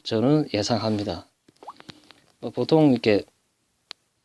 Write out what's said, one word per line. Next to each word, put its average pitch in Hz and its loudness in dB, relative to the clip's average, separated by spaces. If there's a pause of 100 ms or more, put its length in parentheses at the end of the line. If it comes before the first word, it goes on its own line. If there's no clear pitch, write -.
저는 139 0
예상합니다. 104 -4 (1120)
뭐 117 -12
보통 147 2
이렇게 110 2 (1000)